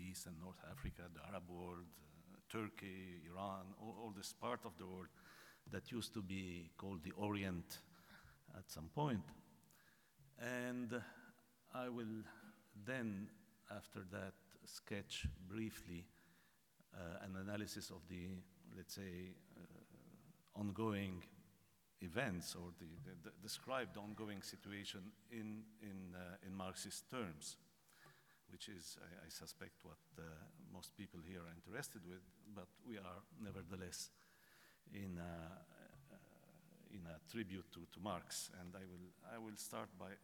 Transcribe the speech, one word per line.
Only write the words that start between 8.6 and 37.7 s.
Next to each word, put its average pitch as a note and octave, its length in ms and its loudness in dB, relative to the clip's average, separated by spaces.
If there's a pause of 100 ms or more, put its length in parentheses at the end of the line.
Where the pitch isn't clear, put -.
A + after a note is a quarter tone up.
some D#2+ 240 -2
point. C3+ 300 8 (1160)
And B2 600 4 (720)
I B2+ 160 4
will A2 360 4 (600)
then, A2 440 6 (420)
after G#2 300 -2 (100)
that, F#2+ 220 2 (320)
sketch - 640 2 (200)
briefly, F#2+ 560 2 (880)
uh, F2+ 300 0
an F#2+ 160 0
analysis G#2 500 2
of F#2+ 180 -6
the, F2+ 220 0 (460)
let's F2+ 180 -6
say, F#2 400 -2 (220)
uh, - 1000 -10
ongoing G2+ 640 6 (800)
events F2+ 540 6
or F2 220 -2
the, F2 80 -4 (180)
the, F#2 100 -6 (100)
the A2 60 -6 (120)
described A2 560 4
ongoing G#2 420 0
situation G2+ 600 -2 (300)
in, A2 320 0 (200)
in, F#2+ 320 -2
uh, F2+ 220 -2 (100)
in F#2+ 80 0
Marxist F#2+ 560 0
terms, F2 460 2 (920)
which F2+ 180 -6
is, F2 340 -4
I, F2 240 -8
I - 20 -8
suspect, E2+ 440 -4 (100)
what, D#2+ 160 -10 (200)
uh, D#2+ 40 -2 (500)
most F2+ 240 -8
people F#2 320 -4
here F#2 120 -2
are E2+ 140 -6
interested G#2+ 540 -2
with, F#2 120 -6 (340)
but F#2 140 -6 (200)
we A2 80 0
are F#2 240 -4 (240)
nevertheless F#2 640 0 (840)
in F#2+ 240 2
a, - 960 -4
uh, - 20 -10 (720)
in G#2 160 -2
a D#2+ 240 -4
tribute G2 420 2